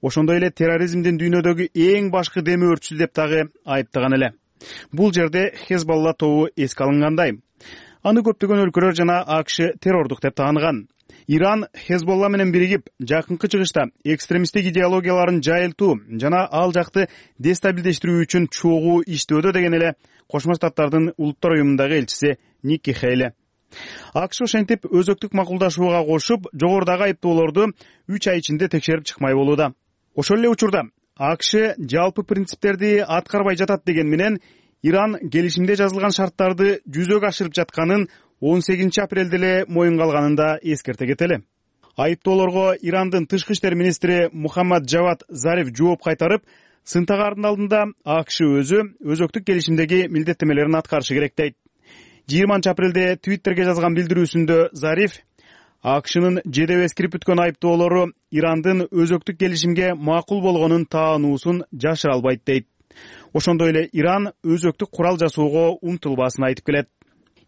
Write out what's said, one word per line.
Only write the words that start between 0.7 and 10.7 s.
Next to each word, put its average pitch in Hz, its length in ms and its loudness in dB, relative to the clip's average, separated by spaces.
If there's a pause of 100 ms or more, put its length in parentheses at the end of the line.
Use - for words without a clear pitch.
дүйнөдөгү 175 560 0
эң 190 380 2
башкы 180 320 -4
демөөрчүсү 170 560 0
деп 160 160 -2
дагы 156 340 0 (160)
айыптаган 135 540 -2
эле. 123 140 0 (580)
Бул 190 200 2
жерде 175 400 0 (140)
Хезболла 160 480 0
тобу 151 420 2
эске 139 280 -4
алынгандай. 147 560 2 (640)
Аны 220 180 4
көптөгөн 202 460 2
өлкөлөр 185 280 2
жана 175 300 2
акш 156 360 -2 (180)
террордук 170 420 0
деп 135 140 -2
таанган. 147 520 0 (400)